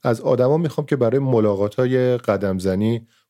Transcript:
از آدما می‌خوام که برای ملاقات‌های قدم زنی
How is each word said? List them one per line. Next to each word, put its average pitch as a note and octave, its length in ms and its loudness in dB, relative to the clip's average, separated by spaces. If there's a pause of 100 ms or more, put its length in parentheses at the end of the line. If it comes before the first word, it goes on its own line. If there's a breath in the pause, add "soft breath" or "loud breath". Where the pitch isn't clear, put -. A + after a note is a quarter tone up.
از A#2+ 180 -2
آدما C3 360 2
می‌خوام D#3 280 -4
که D3+ 100 -2
برای B2 240 2
ملاقات‌های B2 960 0
قدم G2 420 -2
زنی G#2 480 -2 (220 soft breath)